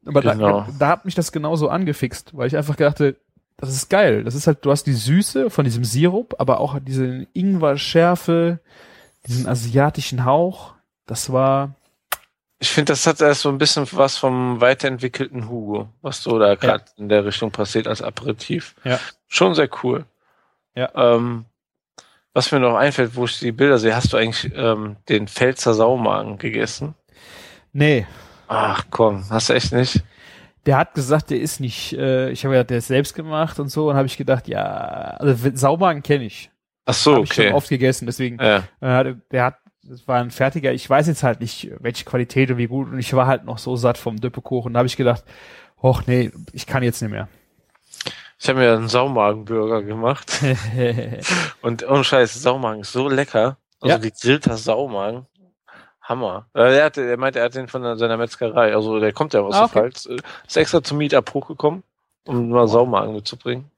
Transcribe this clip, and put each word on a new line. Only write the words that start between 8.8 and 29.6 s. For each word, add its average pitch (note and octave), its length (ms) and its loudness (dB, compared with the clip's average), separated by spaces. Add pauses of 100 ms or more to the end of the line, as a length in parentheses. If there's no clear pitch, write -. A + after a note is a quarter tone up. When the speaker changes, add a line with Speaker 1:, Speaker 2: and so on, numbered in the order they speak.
Speaker 1:
diesen B2 200 -2
asiatischen B2+ 760 0
Hauch. E3 500 0 (320)
Das A2 260 -8
war C3+ 420 0 (840)
Speaker 2:
Ich - 120 -2
find, D3 180 2
das C#3+ 180 2
hat D#3+ 140 2
erst D3 220 4
so D3+ 80 0
ein C#3 80 -2
bisschen C#3+ 340 2
was C#3 240 2
vom B2+ 440 0
weiterentwickelten B2+ 880 -2
Hugo, G#2 400 -6 (140)
was - 200 -8
so A#2 160 0
da G#2 120 6
Speaker 1:
Ja. G2+ 40 6
Speaker 2:
grad G#2 420 0
in G#2 120 -12
der G#2 160 6
Richtung G#2 260 -4
passiert A2 360 -4
als A2 160 -4
Aperitif. - 720 -8 (100)
Speaker 1:
Ja. B2+ 140 0 (300)
Speaker 2:
Schon F3+ 260 2
sehr D3+ 140 2 (140)
cool. B2+ 240 -4 (680)
Speaker 1:
Ja. B2+ 200 -6
Speaker 2:
Ähm, A#2+ 500 2 (880)
was - 200 0
mir C#3+ 80 2
noch A#2+ 160 2
einfällt, B2+ 400 0
wo B2 100 -2
ich - 120 -6
die A#2+ 140 -4
Bilder C3 260 4
sehe, A2 160 2
hast B2 180 0
du - 40 0
eigentlich, A2+ 400 -2
ähm, G#2+ 400 -2 (120)
den G#2 200 0
Pfälzer B2+ 460 0
Saumagen G#2+ 640 0
gegessen? A2+ 560 -6 (800)
Speaker 1:
Nee. C#3 340 2 (420)
Speaker 2:
Ach G#2+ 420 -2
komm, G#2 400 2
hast A2+ 180 -2
du B2 60 2
echt - 180 0